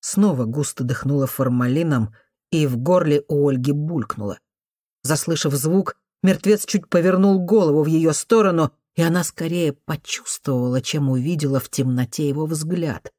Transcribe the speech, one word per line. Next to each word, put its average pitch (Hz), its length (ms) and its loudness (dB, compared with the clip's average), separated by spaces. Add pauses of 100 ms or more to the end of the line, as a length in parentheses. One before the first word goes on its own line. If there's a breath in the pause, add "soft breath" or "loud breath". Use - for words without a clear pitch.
Снова 180 440 0
густо 131 400 -4
дыхнуло 135 420 -2
формалином, 127 880 0 (400 soft breath)
и 151 140 2
в 123 80 -2
горле 147 500 2
у 143 220 0
Ольги 131 240 0
булькнуло. 147 680 -4 (640)
Заслышав 151 520 -2
звук, 160 420 0 (260)
мертвец 202 440 2
чуть - 220 -4
повернул 185 520 4
голову 175 420 4
в 147 40 2
ее 160 260 2
сторону — 180 600 2 (220)
и 165 80 0
она 170 220 0
скорее 165 480 -2
почувствовала, - 1080 -4
чем 139 300 -2
увидела 139 480 0
в 123 100 -6
темноте 127 600 -2
его 147 180 -2
взгляд. 160 720 -4